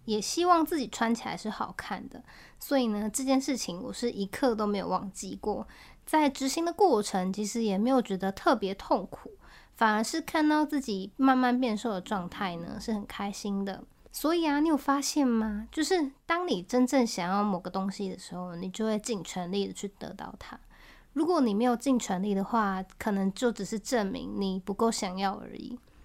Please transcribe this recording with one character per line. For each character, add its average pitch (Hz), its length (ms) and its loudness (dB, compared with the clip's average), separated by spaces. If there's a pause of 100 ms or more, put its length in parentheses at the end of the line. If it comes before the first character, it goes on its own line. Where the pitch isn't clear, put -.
也 214 160 0
希 339 240 0
望 339 200 6
自 330 120 0
己 269 100 -2
穿 233 260 0
起 - 120 -4
来 165 100 -6
是 214 140 -8
好 - 260 -6
看 - 320 -8
的。 - 160 -18 (380)
所 277 180 2
以 240 80 2
呢， 208 220 -2
这 262 160 -4
件 269 160 4
事 269 160 0
情 175 260 -6
我 208 80 -8
是 240 180 -2
一 196 160 -4
刻 233 300 2
都 214 100 0
没 208 120 0
有 180 100 -4
忘 185 240 -2
记 196 300 -10
过。 208 260 -4 (380)
在 311 240 4
执 269 180 -2
行 330 160 -2
的 339 80 0
过 330 320 6
程， 190 300 -2
其 208 120 -4
实 233 160 -2
也 202 160 2
没 220 120 4
有 269 120 6
觉 190 160 -2
得 190 140 -2
特 311 240 2
别 196 180 -2
痛 208 380 0
苦， - 200 -14 (420)
反 214 220 4
而 214 60 2
是 311 200 -2
看 311 260 2
到 302 180 6
自 294 140 0
己 202 380 -4
慢 262 200 6
慢 247 220 4
变 240 160 2
瘦 220 160 -2
的 185 80 -2
状 180 300 -4
态 180 260 -2
呢， 170 240 -8
是 226 140 -4
很 208 120 -4
开 - 240 -6
心 196 360 -4
的。 - 180 -6 (280)
所 311 220 0
以 330 140 2
啊， 294 140 4
你 320 80 4
有 302 80 6
发 277 240 2
现 285 260 2
吗？ 220 420 0
就 311 140 -2
是 311 260 2 (160)
当 349 220 0
你 190 160 0
真 247 240 4
正 262 180 4
想 180 240 -2
要 202 140 2
某 196 160 0
个 180 100 -10
东 196 220 -4
西 196 160 -6
的 185 100 -8
时 - 160 -14
候， 180 220 -8
你 185 140 -6
就 220 160 -4
会 214 120 2
尽 214 240 -4
全 175 300 -6
力 196 160 0
的 190 60 -8
去 202 160 -8 (100)
得 - 140 -10
到 - 260 -12
它。 - 180 -16 (540)
如 302 140 0
果 330 160 4
你 226 120 4
没 220 120 2
有 240 100 4
尽 247 240 2
全 185 240 -2
力 208 100 0
的 190 80 2
话， 196 400 0 (160)
可 - 140 -2
能 196 220 2
就 240 180 0
只 202 140 -6
是 226 120 -4
证 208 300 0
明 180 300 -6
你 190 200 0
不 190 160 -6
够 226 160 2
想 190 280 -4
要 190 160 0
而 - 240 -12
已。 - 200 -10 (280)